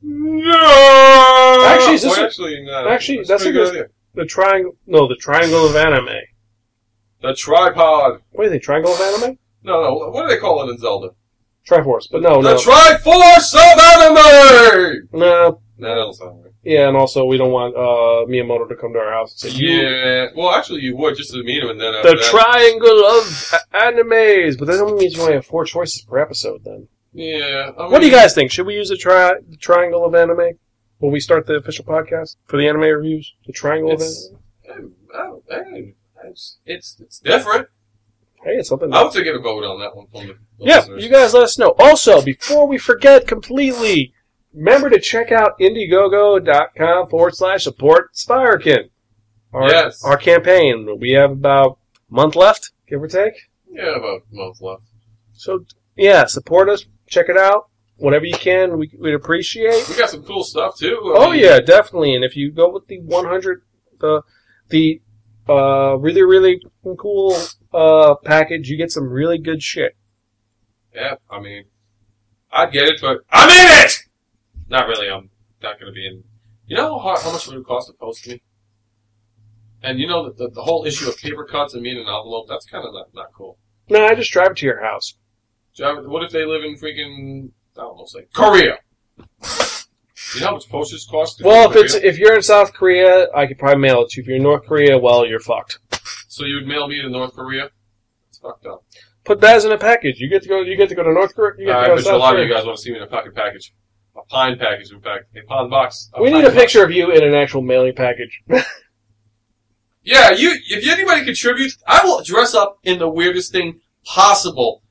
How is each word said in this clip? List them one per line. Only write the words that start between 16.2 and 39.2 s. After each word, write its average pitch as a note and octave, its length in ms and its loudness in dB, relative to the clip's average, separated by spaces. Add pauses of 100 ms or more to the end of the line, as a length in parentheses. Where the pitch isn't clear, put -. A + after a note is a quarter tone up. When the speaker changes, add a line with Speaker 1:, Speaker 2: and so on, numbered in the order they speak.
Speaker 1:
right. - 100 -20 (100)
Speaker 2:
Yeah, D3 240 2
and C3+ 80 -2
also C3+ 300 0
we C3 120 -2
don't B2+ 140 0
want, B2 240 -4
uh, A#2 540 -2
Miyamoto A#2+ 400 -6
to A#2+ 60 -12
come A#2 180 -12
to A#2 60 -4
our G#2+ 120 -6
house A2+ 320 -10
and B2+ 100 -12
say, C3 40 -10
"You" C#3+ 120 -4 (120)
Speaker 1:
Yeah, B2+ 540 -4
well, F3 160 -2
actually - 300 -4
you B2+ 140 -10
would, C#3+ 220 -4
just B2 160 -16
to B2 100 -12
meet B2+ 200 -8
him A#2 60 -8
and G#2+ 120 -12
then A2 140 -8
after C3+ 160 2
Speaker 2:
The D#3+ 60 0
Speaker 1:
that A2+ 80 -4
Speaker 2:
Triangle A3+ 800 4
of G#3 480 0 (200)
A-, A3+ 180 0
Animes! A3 680 0
But C#3+ 80 -10
that F3+ 120 -2
only G#3 220 -2
means F3 140 -4
you E3 80 -8
only D#3+ 100 0
have C3 120 -4
four E3 200 -8
choices E3+ 380 -10
per B2+ 160 -6
episode C#3 440 -8
then. G#2 240 -20 (240)
Speaker 1:
Yeah, C#3+ 680 -10
I E3+ 100 -12
Speaker 2:
What B3+ 120 2
do E4 60 4
you C4+ 60 4
Speaker 1:
mean B3 100 8
Speaker 2:
guys G3 140 6
think? C3+ 160 -2
Should F3+ 160 -6
we G#3 80 -8
use G3+ 140 -8
the F#3+ 80 -6
tri-, F3+ 360 2 (160)
the D#3 80 -20
Triangle F3 480 -2
of E3 100 -2
Anime E3+ 360 0 (480)
when C#3+ 120 -4
we D3 80 -4
start D#3 280 -2
the D#3 80 -4
official D3 300 -12
podcast D#3+ 500 -8 (100)
for D3 120 -6
the D3 100 0
anime D3+ 140 -2
reviews? D#3 520 -4 (140)
The C3 60 -20
Triangle D#3+ 380 -6
Speaker 1:
It's, D#3+ 400 -10 (380)
Speaker 2:
of - 60 -20
Anime? - 180 -20 (200)
Speaker 1:
I - 100 -16
don't, - 280 -18
I - 40 -14
don't, F#4+ 400 -18 (300)
it's, - 400 -20
it's, - 360 -20
it's - 180 -20
different. - 480 -4 (760)
Speaker 2:
Hey, E3 100 -8
it's - 160 -8
something C#3 240 -8
Speaker 1:
I D3+ 60 0
Speaker 2:
that A#3 60 4
Speaker 1:
would D4 80 -10
take - 200 -6